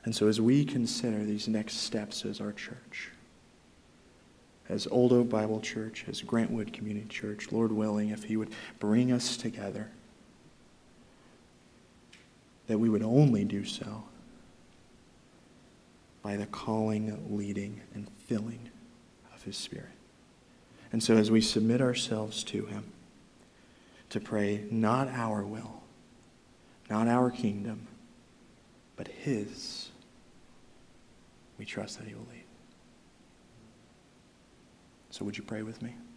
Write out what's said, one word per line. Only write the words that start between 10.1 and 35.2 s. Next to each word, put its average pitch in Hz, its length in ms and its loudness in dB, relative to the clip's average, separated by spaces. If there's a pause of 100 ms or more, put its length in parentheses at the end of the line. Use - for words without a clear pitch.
that 110 120 2
we 113 100 6
would 104 140 4
only 113 420 6
do 98 200 -2
so 104 400 -8 (2250)
by 101 160 -4
the 101 100 -2
calling, 110 920 -2
leading, 101 440 -4 (140)
and 104 160 -10 (160)
filling 113 440 -4 (640)
of - 100 -20
his 95 120 -8
Spirit. - 300 -10 (1040)
And 113 100 0
so 113 140 8
as 107 140 8
we 113 100 8
submit 113 400 2
ourselves 113 640 -2
to 104 220 -6
him, 104 180 -8 (1300)
to 107 100 -4
pray, 104 500 0
"Not 113 380 4
our 113 340 -2
will, 110 400 -8 (1080)
not 110 180 4
our 123 220 6
kingdom, 107 560 -4 (1080)
but - 120 -10
his," - 800 -6 (1700)
we 120 60 -12
trust - 340 -8
that 110 100 -14
he 107 60 -14
will 113 160 -14
lead. - 140 -20 (2750)
So - 140 -8